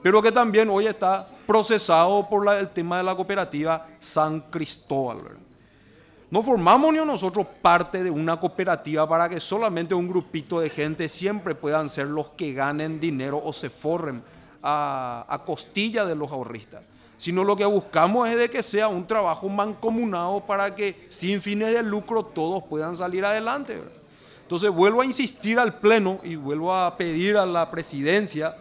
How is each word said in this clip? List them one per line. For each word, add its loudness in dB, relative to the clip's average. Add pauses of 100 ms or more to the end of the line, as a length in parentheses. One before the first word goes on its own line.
pero 6
que 6
también 4
hoy 2
está -2 (180)
procesado 4
por 0
la, 4
el -4
tema -4
de -2
la -2
cooperativa -2 (120)
San 0
Cristóbal, -6
¿verdad? -18 (920)
No 0
formamos 6
ni 2
nosotros -2 (160)
parte 2
de 0
una -2
cooperativa -2
para 2
que -6
solamente -2
un -2
grupito -4
de 0
gente -4
siempre -4
puedan -2
ser -4
los -6
que -8
ganen -4
dinero -4
o -8
se -8
forren -6 (400)
a, -4
a -6
costilla -2
de -2
los -6
ahorristas, -12 (360)
sino -2
lo 4
que 0
buscamos 4
es 0
de 2
que -4
sea 0
un -2
trabajo 0
mancomunado -2
para -2
que -6
sin -2
fines -2
de 2
lucro -2
todos -4
puedan -6
salir -4
adelante, -2
¿verdad? -14 (480)
Entonces 0
vuelvo 4
a 2
insistir 0
al 2
Pleno 4
y -8
vuelvo -2
a 0
pedir 2
a 4
la 0
Presidencia -2